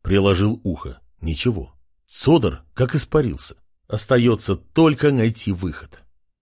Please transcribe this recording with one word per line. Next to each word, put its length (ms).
приложил 640
ухо. 340
Ничего. 520
Цодор 560
как 200
испарился. 600
Остается 680
только 560
найти 400
выход. 520